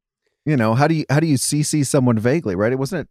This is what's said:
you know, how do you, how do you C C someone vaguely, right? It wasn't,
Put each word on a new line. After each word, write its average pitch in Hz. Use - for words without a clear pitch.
you 151
know, 113
how 147
do 160
you, 156
how 139
do 160
you 151
C 147
C 151
someone 123
vaguely, 120
right? 107
It 131
wasn't, 135